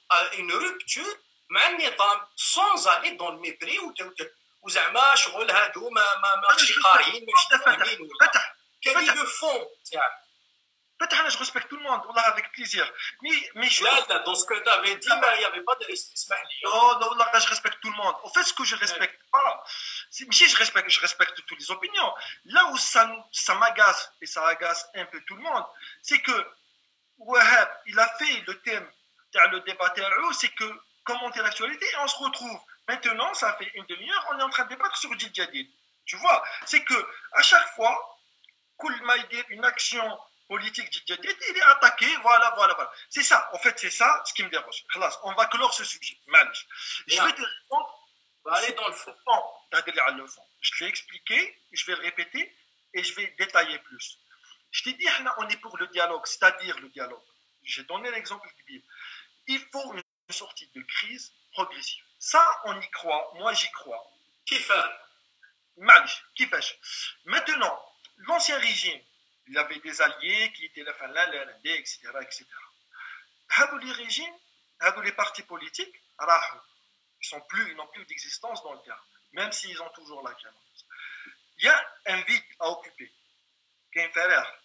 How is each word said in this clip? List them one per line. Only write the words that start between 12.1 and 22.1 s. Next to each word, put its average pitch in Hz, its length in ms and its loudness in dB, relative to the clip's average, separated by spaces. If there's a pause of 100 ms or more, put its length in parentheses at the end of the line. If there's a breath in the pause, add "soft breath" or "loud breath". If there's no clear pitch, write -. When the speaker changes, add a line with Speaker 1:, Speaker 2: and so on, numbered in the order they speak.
Speaker 2:
avec 214 280 0
plaisir. 196 420 -4 (280 loud breath)
Mais, 302 340 -2
mais 240 140 0
شوف. 226 180 2
Speaker 1:
لا، 262 220 4
لا، 175 160 0
dans 180 100 -4
ce - 80 6
que 214 220 -2
t'avais 196 300 4
dit, - 120 -6
Speaker 2:
لا. 247 80 6
Speaker 1:
ما, 247 200 4
il 214 60 0
y 202 40 2
avait 180 180 -6
pas - 120 0
de - 100 -6
risque, - 280 -4
اسمح - 280 -4
لي. - 240 -14
Speaker 2:
Non, 226 340 6
non, 226 80 0
والله, 233 320 4
je 233 80 4
respecte - 320 -2
tout 220 100 -10
le 208 60 -8
monde. 202 280 0
En 208 80 -16
fait, 359 120 2
ce - 100 0
que 262 120 -4
je 226 100 0
Speaker 1:
Ouais. 202 60 -8
Speaker 2:
respecte 180 400 -2 (100)
pas, - 320 2 (480 loud breath)
c'est, - 220 -14
si - 160 8
je - 80 4
respecte, 202 320 0
je - 100 4
respecte 175 360 0 (120)
toutes - 140 -14
les 180 100 -10
opinions. 370 420 -4 (300 loud breath)